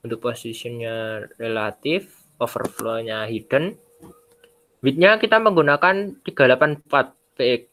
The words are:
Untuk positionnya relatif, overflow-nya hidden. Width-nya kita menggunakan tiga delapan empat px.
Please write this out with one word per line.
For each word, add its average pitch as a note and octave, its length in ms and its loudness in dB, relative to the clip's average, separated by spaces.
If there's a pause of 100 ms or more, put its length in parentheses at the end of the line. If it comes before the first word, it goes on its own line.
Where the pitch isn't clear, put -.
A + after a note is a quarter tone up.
Untuk A2+ 160 -8
positionnya A2+ 1040 -8 (160)
relatif, A2+ 800 -6 (160)
overflow-nya A2+ 880 -6
hidden. C3+ 480 -2 (1080)
Width-nya E3+ 340 4
kita A3 240 2
menggunakan F#3 800 2
tiga C#3+ 240 2
delapan D3 320 4
empat C3+ 380 -2 (180)
px. B2 280 0 (100)